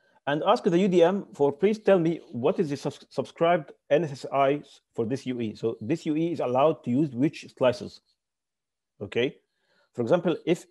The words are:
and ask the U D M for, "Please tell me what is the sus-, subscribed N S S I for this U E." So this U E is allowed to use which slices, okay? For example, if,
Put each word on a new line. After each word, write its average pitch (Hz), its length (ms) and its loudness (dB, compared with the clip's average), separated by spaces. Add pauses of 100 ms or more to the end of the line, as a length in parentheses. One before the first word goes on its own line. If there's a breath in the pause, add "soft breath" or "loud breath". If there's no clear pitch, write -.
(260)
and 151 200 -2
ask 220 200 2
the 175 120 4
U 196 120 2
D 175 120 4
M 180 320 2
for, 139 200 0
"Please 214 260 -2
tell 196 180 4
me 165 220 0 (100)
what 143 300 -2
is 160 100 -2
the 143 60 -6
sus-, - 340 -8
subscribed 165 640 -2 (180)
N 156 140 4
S 143 80 -6
S 135 220 -14
I 139 300 2 (300)
for 120 120 -2
this 131 200 -4
U 127 140 -6
E." 107 160 -6
So 113 240 -4
this 135 260 -4
U 151 120 -2
E 165 160 -2
is 143 80 -6
allowed 135 420 0
to 131 60 -6
use 139 220 0
which 135 360 -4 (100)
slices, 117 440 -2 (1000)
okay? 117 380 -4 (560)
For - 80 -6
example, 151 340 0 (100)
if, 165 260 -2